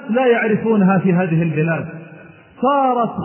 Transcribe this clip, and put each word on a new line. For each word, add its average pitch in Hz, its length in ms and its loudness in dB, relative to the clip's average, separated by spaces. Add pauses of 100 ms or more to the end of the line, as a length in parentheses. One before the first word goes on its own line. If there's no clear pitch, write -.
لا 247 160 0
يعرفونها 214 720 2
في 180 160 2
هذه 170 280 0
البلاد، 160 440 -2 (760)
صارت 254 500 0 (140)